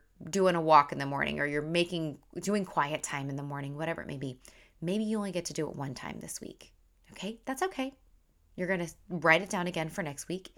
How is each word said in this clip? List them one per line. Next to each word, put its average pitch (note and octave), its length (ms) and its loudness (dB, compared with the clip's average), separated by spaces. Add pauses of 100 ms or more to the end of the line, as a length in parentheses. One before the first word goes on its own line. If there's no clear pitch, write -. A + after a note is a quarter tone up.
(300)
doing F#3 260 4
a E3+ 60 2
walk D#3 320 8
in C#3+ 40 -6
the C#3 80 -2
morning C#3+ 340 -2
or C#3+ 60 0
you're D3 160 0
making, E3 560 0 (220)
doing F#3+ 240 0
quiet D3+ 400 -2
time C#3 260 -4
in C#3 60 -4
the C#3 80 -6
morning, C#3+ 320 -6
whatever D#3+ 260 -4
it - 60 -10
may D3 100 -8
be, C3+ 220 -6 (420)
maybe G3 220 0
you G#3+ 140 0
only G3+ 160 -4
get F3 120 -2
to - 80 -8
do D3+ 140 -2
it - 80 -8
one C#3 180 -6
time - 280 -10
this - 180 -10
week. - 320 -16 (400)
Okay? A3 320 -8
That's C4 200 -4
okay. C4+ 300 -4 (640)
You're F3 140 -4
gonna F3 180 0 (220)
write E3 320 6
it - 80 -8
down F3+ 180 0
again E3 220 -2
for F3 120 -6
next C#3+ 280 -8
week, F#3 280 -8